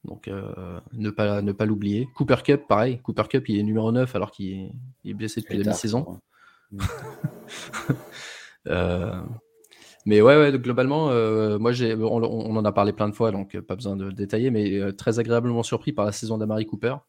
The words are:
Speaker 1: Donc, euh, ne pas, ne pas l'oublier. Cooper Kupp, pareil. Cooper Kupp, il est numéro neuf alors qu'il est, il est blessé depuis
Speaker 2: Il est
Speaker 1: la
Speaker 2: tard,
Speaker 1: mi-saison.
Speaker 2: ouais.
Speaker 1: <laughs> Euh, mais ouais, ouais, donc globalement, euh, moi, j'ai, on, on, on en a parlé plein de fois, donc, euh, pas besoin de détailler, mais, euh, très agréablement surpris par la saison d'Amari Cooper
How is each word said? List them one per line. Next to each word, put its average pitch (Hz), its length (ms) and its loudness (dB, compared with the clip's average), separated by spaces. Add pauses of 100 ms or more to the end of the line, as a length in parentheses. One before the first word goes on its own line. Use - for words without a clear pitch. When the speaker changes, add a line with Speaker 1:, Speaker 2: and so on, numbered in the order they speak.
Speaker 1:
Donc, - 220 -14
euh, 95 520 -10 (140)
ne 107 180 -4
pas, 104 320 0
ne 101 80 0
pas 104 140 0
l'oublier. 104 500 0
Cooper 127 280 4
Kupp, 143 240 2
pareil. 117 360 2
Cooper 107 260 -2
Kupp, 127 180 0
il 104 120 2
est 104 40 2
numéro 110 280 2
neuf 127 240 0
alors 101 160 -2
qu'il 95 220 -10
est, 95 180 -10 (320)
il 101 80 -10
est - 20 -8
blessé 107 280 -6
depuis - 120 -10
Speaker 2:
Il 101 80 0
est - 40 0
Speaker 1:
la 104 60 2
Speaker 2:
tard, 92 40 0
Speaker 1:
mi-saison. 110 440 -4 (520)
Speaker 2:
ouais. 101 80 -14
Speaker 1:
<laughs> - 1160 -6 (720)
Euh, 90 540 -2 (840)
mais 104 160 8
ouais, 135 160 10
ouais, 147 140 8
donc 131 100 0
globalement, 131 480 0
euh, 110 500 2
moi, 117 120 2
j'ai, 120 220 0
on, 110 240 0
on, 113 60 2
on 113 320 -2
en 107 100 2
a 104 60 2
parlé 101 220 2
plein 104 160 0
de 101 40 -6
fois, 113 180 2
donc, 98 240 -6
euh, 95 60 -6
pas 95 140 -8
besoin 101 200 -6
de 98 160 -6
détailler, 101 380 -2
mais, 104 260 2
euh, 98 160 -2
très 113 280 0
agréablement 117 420 2
surpris - 300 -4
par 104 140 0
la 104 60 0
saison 110 260 -4
d'Amari 107 280 -2
Cooper 117 300 -4 (140)